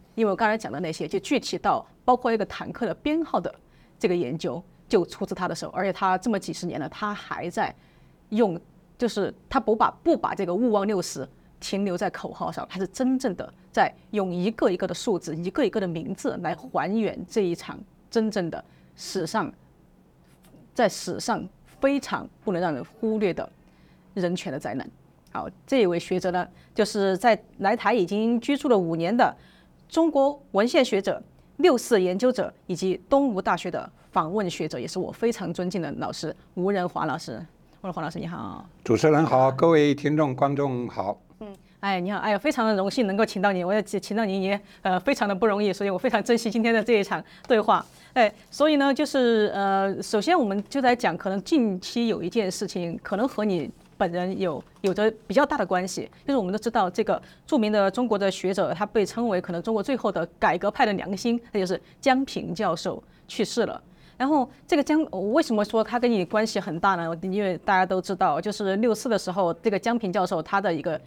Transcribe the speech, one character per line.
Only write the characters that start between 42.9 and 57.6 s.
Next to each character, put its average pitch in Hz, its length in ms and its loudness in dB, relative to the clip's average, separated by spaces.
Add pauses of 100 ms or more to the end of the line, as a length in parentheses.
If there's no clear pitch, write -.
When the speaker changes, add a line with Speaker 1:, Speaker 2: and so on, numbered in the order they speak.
Speaker 1:
能 190 80 -2
够 214 100 4
请 202 160 -4
到 202 100 4
你， 180 120 -2
我 180 80 -2
也 214 120 2
请， 208 180 -4
请 208 160 -6
到 226 80 0
您 190 160 -2
也， 196 180 0 (220)
呃， 185 180 0
非 277 140 0
常 208 160 0
的 202 40 -2
不 190 140 2
容 208 160 2
易， 202 80 2
所 202 140 -4
以 196 40 0
我 185 80 -2
非 240 120 -2
常 220 120 2
珍 233 160 2
惜 226 140 -4
今 226 100 0
天 233 120 2
的 220 100 2
这 233 100 2
一 202 100 4
场 185 200 -4 (240)
对 226 140 4
话。 196 240 2 (280)
哎， 220 200 4 (160)
所 294 200 2
以 311 60 4
呢， 277 180 4
就 302 120 0
是， 233 480 4
呃， 196 480 0
首 214 180 -2
先 339 180 2
我 294 60 2
们 202 240 -2
就 277 140 -2
在 247 140 4
讲， 190 200 0
可 190 140 -6
能 196 140 -2
近 220 360 2
期 240 280 -2
有 196 140 0
一 175 80 -4
件 190 220 0
事 196 160 -6
情， 175 340 -6
可 - 140 -6
能 214 100 0
和 214 200 -2
你 180 260 0 (240)
本 180 160 0
人 180 260 -2
有， 175 240 -2 (200)
有 190 120 2
着 208 160 2 (160)
比 - 80 -6
较 277 120 6
大 277 120 -2
的 202 80 0
关 185 220 0
系， - 220 -8 (180)
就 277 60 0
是 269 40 2
我 220 60 2
们 180 80 -2
都 208 80 -2
知 226 100 -4
道 202 200 2
这 196 160 -2
个 190 160 0 (260)
著 311 100 2
名 214 140 2